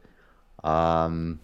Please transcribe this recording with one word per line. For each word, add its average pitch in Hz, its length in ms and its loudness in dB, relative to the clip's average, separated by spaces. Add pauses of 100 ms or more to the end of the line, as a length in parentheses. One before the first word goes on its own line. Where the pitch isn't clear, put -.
(640)
Um, 82 800 0